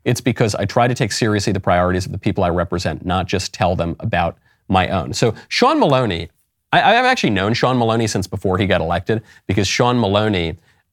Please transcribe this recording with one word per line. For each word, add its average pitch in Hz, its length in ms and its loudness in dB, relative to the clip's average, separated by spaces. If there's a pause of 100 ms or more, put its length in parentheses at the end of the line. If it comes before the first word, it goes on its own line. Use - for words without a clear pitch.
it's 120 160 0
because 117 340 0
I - 100 -4
try 117 220 2
to 127 80 0
take 117 160 -2
seriously 104 420 0
the 95 80 -2
priorities 90 460 2
of - 60 -10
the 98 60 -8
people 98 260 -2
I 87 60 2
represent, 87 540 -4
not 90 220 -2
just - 260 -4
tell 90 220 0
them 85 240 -4
about 85 400 -2 (300)
my 92 220 2
own." 78 220 -4
So 117 220 0 (140)
Sean 294 320 2
Maloney, 123 500 0 (420)
I, 180 240 4
I've 254 80 2
actually 254 260 0
known 101 220 0
Sean 123 260 0
Maloney 113 280 0
since 101 200 -2
before 95 300 -4
he 101 100 0
got 90 140 2
elected, 87 420 -2 (240)
because 98 220 0
Sean 123 320 2
Maloney, 101 560 0 (360)